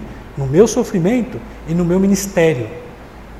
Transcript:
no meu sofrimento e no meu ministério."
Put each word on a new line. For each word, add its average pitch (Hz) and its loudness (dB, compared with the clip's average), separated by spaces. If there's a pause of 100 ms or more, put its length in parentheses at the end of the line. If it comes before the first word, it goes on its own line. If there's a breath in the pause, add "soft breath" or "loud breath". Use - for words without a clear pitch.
(360 loud breath)
no 139 -2
meu 170 6
sofrimento 214 0 (280 loud breath)
e 160 -2
no 175 2
meu 175 2
ministério." 165 2 (720)